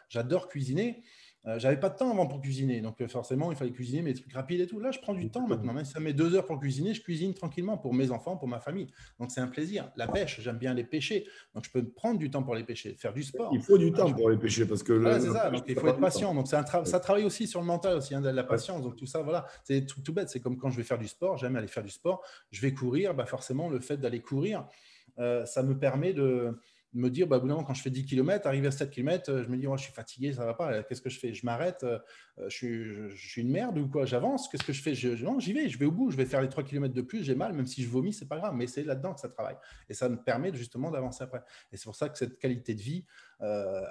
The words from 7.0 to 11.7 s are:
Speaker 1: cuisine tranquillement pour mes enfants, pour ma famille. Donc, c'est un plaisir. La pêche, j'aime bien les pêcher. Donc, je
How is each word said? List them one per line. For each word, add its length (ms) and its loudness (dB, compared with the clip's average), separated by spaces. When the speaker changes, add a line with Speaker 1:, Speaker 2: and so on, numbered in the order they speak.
Speaker 1:
cuisine 320 -2
tranquillement 460 -4
pour 160 -2
mes 160 4
enfants, 260 -4
pour 100 -6
ma 140 -4
famille. 280 -6
Donc, 120 -6
c'est 100 -6
un 60 -2
plaisir. 500 -4
La 100 -2
pêche, 360 -2
j'aime 160 -4
bien 160 -2
les 100 0
pêcher. 420 -2
Donc, 100 -8
je 60 -16